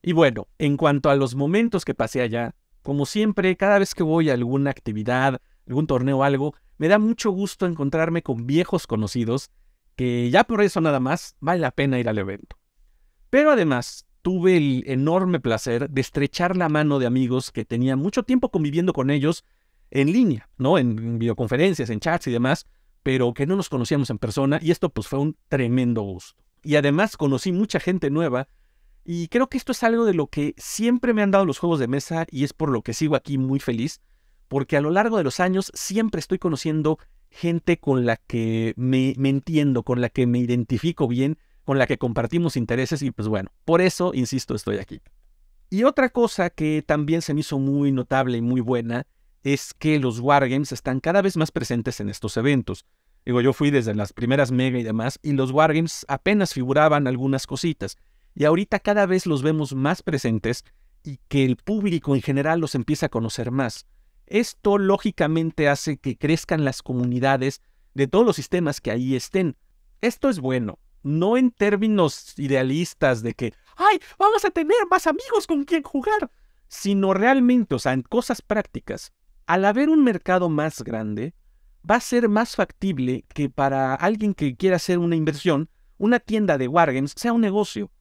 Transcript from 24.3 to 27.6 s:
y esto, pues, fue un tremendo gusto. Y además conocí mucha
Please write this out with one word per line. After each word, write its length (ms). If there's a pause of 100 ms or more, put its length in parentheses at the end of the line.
y 100
esto, 200
pues, 160
fue 120
un 180 (120)
tremendo 540
gusto. 400 (200)
Y 140
además 400
conocí 360
mucha 280